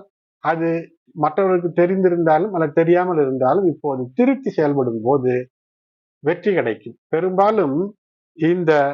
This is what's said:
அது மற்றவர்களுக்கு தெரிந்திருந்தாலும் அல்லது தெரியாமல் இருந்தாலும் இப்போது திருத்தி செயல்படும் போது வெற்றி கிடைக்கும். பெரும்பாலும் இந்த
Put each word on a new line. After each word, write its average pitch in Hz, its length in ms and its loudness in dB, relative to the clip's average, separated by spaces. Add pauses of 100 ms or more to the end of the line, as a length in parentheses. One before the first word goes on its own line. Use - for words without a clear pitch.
(440)
அது 165 260 -2 (460)
மற்றவர்களுக்கு 175 580 0
தெரிந்திருந்தாலும் 175 800 2
அல்லது 160 240 -2
தெரியாமல் 175 440 2
இருந்தாலும் 135 460 0
இப்போது 139 440 -4
திருத்தி 247 400 0
செயல்படும் 139 500 -2
போது 127 320 2 (880)
வெற்றி 175 280 -2
கிடைக்கும். 117 440 -2 (120)
பெரும்பாலும் 185 680 0 (640)
இந்த 165 340 0 (220)